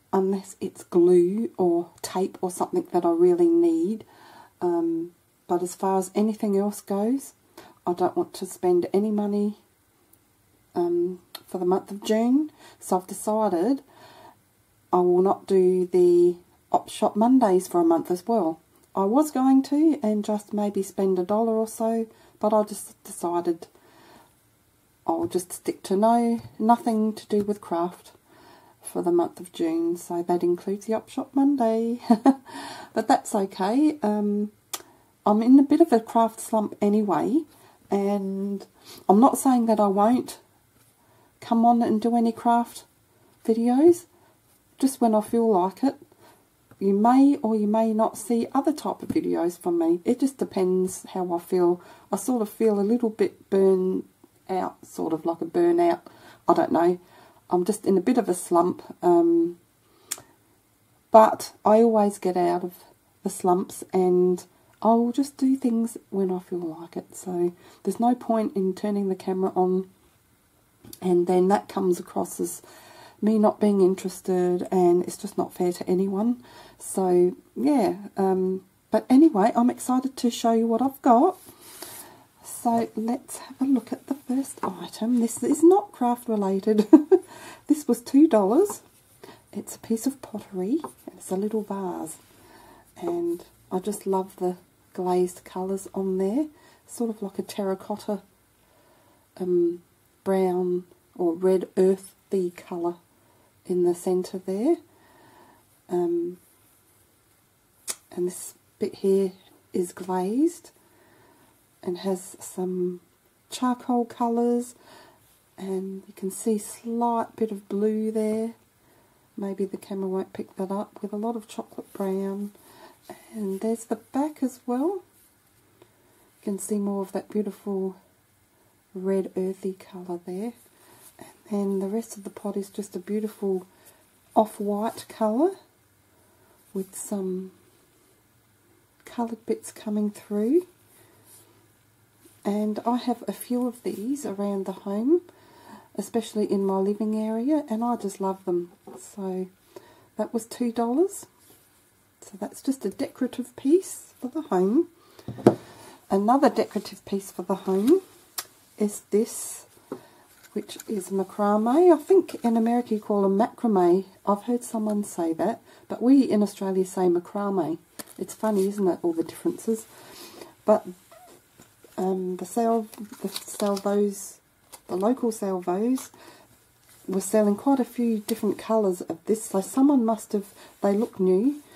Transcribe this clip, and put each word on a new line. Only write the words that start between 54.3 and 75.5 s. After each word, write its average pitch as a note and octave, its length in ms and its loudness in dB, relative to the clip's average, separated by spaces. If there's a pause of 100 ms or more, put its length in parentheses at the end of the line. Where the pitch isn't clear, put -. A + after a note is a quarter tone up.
out, - 360 -6
sort D#3+ 280 -6
of D#3+ 140 -4
like E3+ 140 -2
a E3 60 -6
burnout. E3+ 540 2 (480)
I E3+ 60 6
don't - 180 0
know. F3 260 2 (520)
I'm F3+ 140 2
just G#3 220 -2
in F#3+ 100 4
a F#3 60 2
bit B3 160 2
of G3 100 2
a F3+ 60 0
slump. F3+ 480 0 (200)
Um, E3+ 560 4 (1500)
but - 420 6 (120)
I G#3+ 120 6
always A3 420 4
get F#3 180 -2
out F3 260 0
of F3+ 120 -8 (480)
the F#3+ 80 -4
slumps, F#3 520 -2 (100)
and F3+ 520 2 (380)
I'll A#3 300 4
just C#4 260 -2
do C4+ 180 2
things A3+ 400 -2 (140)
when G3 200 -2
I F3+ 100 -4
feel F3 200 -8
like E3+ 360 -12
it. - 200 -14
So F3 380 -4 (280)
there's G3 160 -4
no A#3+ 160 2
point A3+ 400 -2
in F#3+ 200 -2
turning G3+ 340 -4
the F#3+ 60 -2
camera F#3+ 420 -2
on, F#3 320 0 (1120)
and F3 260 2
then F#3 220 4
that - 200 2
comes F#3 300 0
across F#3 400 -8
as F3 220 -8 (640)
me G#3+ 160 4
not G#3 220 2
being G3+ 200 4
interested, F3+ 880 0
and F3+ 340 4
it's - 120 -10
just - 220 -10
not - 160 -6